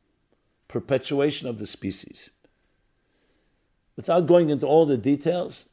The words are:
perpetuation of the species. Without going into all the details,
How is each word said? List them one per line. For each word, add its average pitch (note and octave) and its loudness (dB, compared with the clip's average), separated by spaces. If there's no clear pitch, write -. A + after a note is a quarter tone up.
perpetuation C#3 -4
of A2+ -10
the G#2 -10
species. - -12
Without E3+ 0
going E3+ 6
into C#3+ -2
all D#3 6
the C#3 0
details, C#3+ -2